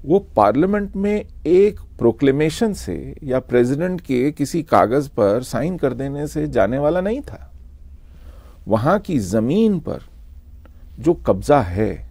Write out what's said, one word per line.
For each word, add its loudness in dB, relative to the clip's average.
वो 4
पार्लियामेंट 2
में -2
एक 4
प्रोक्लेमेशन 0
से -8
या -2
प्रेसिडेंट 0
के 0
किसी -4
कागज 2
पर 2
साइन -4
कर 0
देने -6
से -4
जाने 2
वाला 0
नहीं -2
था। -18
वहां 0
की -4
जमीन 0
पर -10
जो 2
कब्जा 2
है -4